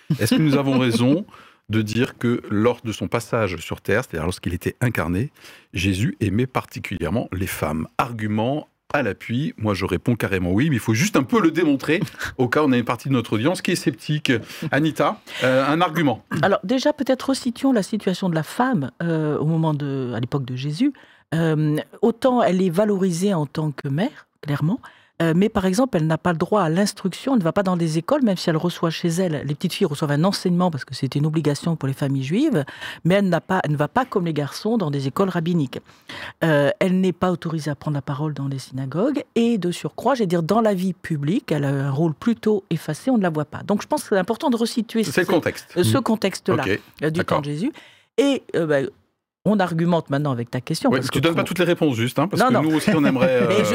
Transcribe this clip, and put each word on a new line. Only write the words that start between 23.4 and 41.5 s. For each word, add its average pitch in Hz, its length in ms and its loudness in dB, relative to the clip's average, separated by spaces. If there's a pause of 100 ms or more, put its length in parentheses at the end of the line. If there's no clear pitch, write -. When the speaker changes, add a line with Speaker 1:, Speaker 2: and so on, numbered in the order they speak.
Speaker 2:
tant 156 240 -4
que - 160 -8
mère, 165 400 -4 (140)
clairement, 151 380 -2 (420)
euh, 165 140 2
mais 196 140 4
par 190 160 0
exemple, 190 320 0
elle 156 80 0
n'a 160 140 0
pas 180 120 0
le 160 60 -2
droit 196 240 2
à 160 80 2
l'instruction, 196 640 -2
elle 240 60 4
ne 170 40 2
va 160 100 2
pas 202 100 2
dans 185 140 0
des 165 200 0
écoles, 277 260 0
même 202 140 2
si - 140 -2
elle 160 60 2
reçoit 170 340 -2
chez - 160 -2
elle, 165 380 0
les 143 100 -4
petites - 180 -4
filles 196 140 0
reçoivent 143 240 -2
un 147 140 2
enseignement 185 440 2
parce 147 160 -6
que - 80 -14
c'était 143 240 -4
une 147 80 2
obligation 156 500 0
pour 139 120 -4
les 135 60 0
familles 135 300 -2
juives, 185 420 0 (380)
mais 175 120 4
elle 202 140 2
n'a 165 120 2
pas, 185 220 0
elle 151 80 -2
ne 143 60 0
va 147 100 2
pas 254 180 0
comme 190 200 -2
les 165 80 -2
garçons 151 440 -2
dans 156 140 0
des 139 160 -2
écoles 190 220 0
rabbiniques. 170 500 -2 (640)
Euh, 143 260 4 (100)
elle 185 220 2
n'est 185 120 2
pas 185 180 0
autorisée 160 400 -4
à 135 40 -6
prendre 147 200 -4
la 139 80 -4
parole 147 320 -4
dans 139 120 -4
les 135 120 -6
synagogues 151 640 -4 (100)
et 233 240 2
de 175 140 -2
surcroît, - 420 -2
je 254 60 0
vais 202 80 0
dire, 170 160 0
dans 208 180 2
la 208 140 2
vie 185 180 -2
publique, 160 580 -2